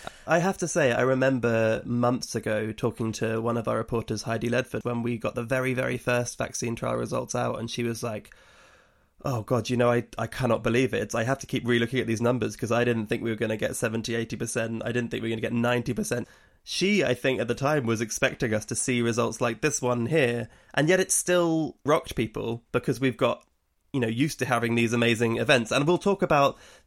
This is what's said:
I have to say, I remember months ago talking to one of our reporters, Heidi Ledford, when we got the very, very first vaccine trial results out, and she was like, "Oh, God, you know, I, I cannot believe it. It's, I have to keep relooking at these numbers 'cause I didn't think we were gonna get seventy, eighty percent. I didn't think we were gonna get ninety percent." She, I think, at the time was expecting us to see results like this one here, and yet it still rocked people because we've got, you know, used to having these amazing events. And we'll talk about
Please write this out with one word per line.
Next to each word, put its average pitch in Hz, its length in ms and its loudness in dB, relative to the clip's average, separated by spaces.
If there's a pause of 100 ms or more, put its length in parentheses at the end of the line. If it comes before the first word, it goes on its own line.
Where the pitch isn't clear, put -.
(260)
I 165 140 2
have 185 180 0
to 175 100 -4
say, 147 240 2
I 117 100 2
remember 120 840 2
months 120 500 0
ago 107 380 -2
talking 110 400 -2
to 110 260 -2
one 117 160 -2
of 117 120 -2
our 117 100 0
reporters, 110 460 -4
Heidi 113 260 -2
Ledford, 120 340 -2
when 120 180 -4
we 117 160 -2
got - 180 -4
the 120 80 -4
very, 127 300 0
very 123 240 -2
first 123 400 -2
vaccine 117 380 -4
trial 120 200 -4
results 120 400 -4
out, 120 240 -2
and 113 100 -8
she 120 140 -6
was 117 180 -4
like, 107 320 -8 (880)
"Oh, 120 200 -2
God, 117 260 0
you 123 80 0
know, 120 140 4
I, 120 140 2 (120)
I 113 80 -2
cannot 117 380 0
believe 123 320 2
it. 107 80 0
It's, 107 120 -6
I 113 80 0
have 135 160 -2
to - 80 -14
keep 127 160 -2
relooking 117 380 2
at 110 60 -2
these 113 120 0
numbers 117 380 0
'cause 113 140 -4
I 117 120 2
didn't 113 220 0
think 113 180 -4
we 117 60 -2
were 110 80 -4
gonna 110 180 -2
get - 200 -4
seventy, 113 400 -4
eighty 113 200 -4
percent. 113 480 -4
I 120 80 -4
didn't 117 200 -2
think - 100 -6
we 113 80 -4
were 113 60 -2
gonna 110 60 -6
get 117 120 -4
ninety 120 400 0
percent." 117 340 -4 (420)
She, 202 320 2
I 127 120 4
think, 127 260 0
at 113 80 -2
the 120 80 0
time 139 300 0
was 113 160 2
expecting 120 520 -2
us 107 120 -2
to 120 100 -4
see 123 260 0
results 117 380 0
like 117 220 -2
this 151 200 0
one 120 260 0
here, 120 420 0 (240)
and 147 160 2
yet 185 100 6
it 185 140 0
still 165 720 2
rocked - 320 2
people 113 440 -4 (120)
because 120 260 0
we've 127 160 2
got, - 300 0 (480)
you 139 80 0
know, 113 80 2
used 131 300 0
to 127 60 0
having 117 300 2
these 117 160 4
amazing 117 460 2
events. 117 340 2
And 135 160 2
we'll 175 100 6
talk 196 240 2
about 147 360 4 (300)